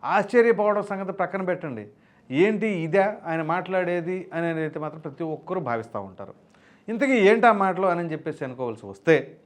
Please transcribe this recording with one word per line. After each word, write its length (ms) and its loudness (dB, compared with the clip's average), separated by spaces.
ఆశ్చర్యపోవడం 800 2
సంగతి 280 -6
ప్రక్కన 300 -4
పెట్టండి. 460 -4
ఏంటి 360 2
ఇదే 340 2
ఆయన 400 -2
మాట్లాడేది 920 -2
అనేది 280 -2
అయితే 180 -4
మాత్రం 200 -8
ప్రతి 240 -10
ఒక్కరూ 380 -6
భావిస్తూ 400 -4
ఉంటారు. 320 -14
ఇంతకీ 240 0
ఏంటి 340 6
ఆ 40 8
మాటలు 360 0
అని 240 0
చెప్పేసి 320 -8
అనుకోవాల్సి 420 -8
వస్తే 600 2